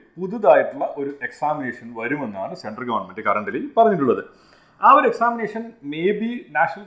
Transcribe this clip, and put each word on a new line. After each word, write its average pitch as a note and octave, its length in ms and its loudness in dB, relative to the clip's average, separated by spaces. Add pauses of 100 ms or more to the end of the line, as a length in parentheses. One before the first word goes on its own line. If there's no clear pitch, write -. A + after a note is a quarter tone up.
(220)
പുതുതായിട്ടുള്ള E3+ 760 2
ഒരു C#3 160 -6 (100)
എക്സാമിനേഷൻ B2 720 -6
വരുമെന്നാണ് A2+ 600 -6
സെൻട്രൽ A2 300 -12
ഗവൺമെന്റ് G#2 440 -4
currently G#2+ 380 -4 (100)
പറഞ്ഞിട്ടുള്ളത്. C#3 460 4 (600)
ആ A3+ 80 8
ഒരു C#4 160 6
എക്സാമിനേഷൻ A3+ 540 -2 (280)
maybe F#3+ 400 0 (220)
നാഷണൽ D#3+ 360 0